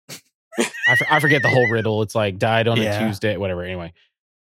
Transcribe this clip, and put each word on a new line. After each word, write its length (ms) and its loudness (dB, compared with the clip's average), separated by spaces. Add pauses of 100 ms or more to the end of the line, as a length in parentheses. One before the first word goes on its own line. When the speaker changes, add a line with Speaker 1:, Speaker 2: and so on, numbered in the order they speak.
(580)
Speaker 1:
I 380 0
for-, 140 -2
I 100 4
forget 220 2
the 80 2
whole 200 4
riddle. 320 0
It's 120 -6
like, 240 0
died 300 2
on 120 2
Speaker 2:
Yeah. 240 0
Speaker 1:
a 40 0
Tuesday, 280 -2
whatever. 280 -4
Anyway. 280 -8 (560)